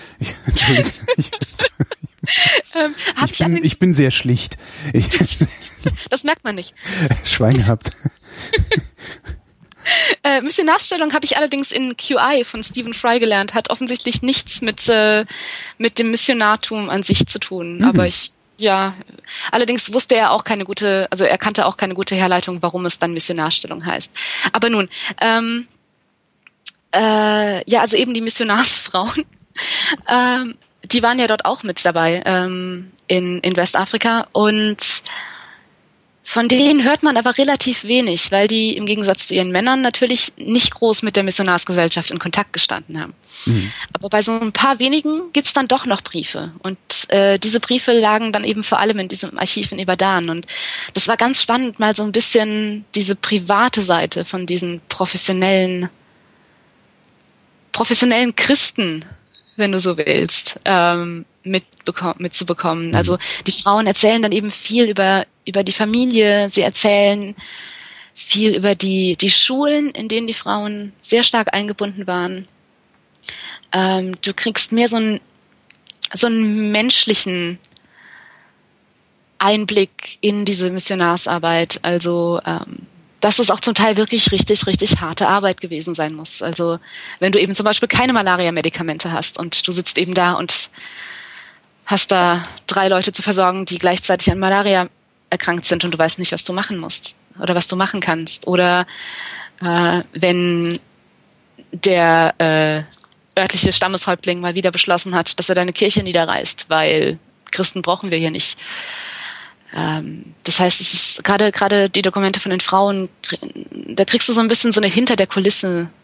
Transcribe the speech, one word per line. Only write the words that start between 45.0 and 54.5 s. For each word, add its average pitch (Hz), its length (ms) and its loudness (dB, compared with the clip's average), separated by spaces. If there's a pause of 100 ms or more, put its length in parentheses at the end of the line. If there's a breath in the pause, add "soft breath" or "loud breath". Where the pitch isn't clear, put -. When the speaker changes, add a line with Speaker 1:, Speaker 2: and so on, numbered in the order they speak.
Speaker 2:
gibt's - 220 0
dann 262 140 0
doch 254 180 0
noch 196 160 -2
Briefe. 160 560 -10
Und, 190 180 -8 (320)
äh, 196 300 4
diese 220 220 -2
Briefe 247 380 2
lagen 220 360 4
dann 208 100 -2
eben 214 180 -2
vor 208 160 2
allem 208 200 2
in 185 100 -4
diesem 190 300 -10
Archiv 196 340 -4
in 190 60 -10
Ibadan. 185 500 0
Und 165 180 -4 (460 loud breath)
das - 160 0
war 226 80 2
ganz 240 240 2
spannend, 240 380 0
mal 214 180 2
so 208 60 -4
ein 208 100 -4
bisschen 214 720 0 (100)
diese 196 220 -2
private 202 640 2
Seite 175 460 0
von 185 180 -6
diesen 175 460 -4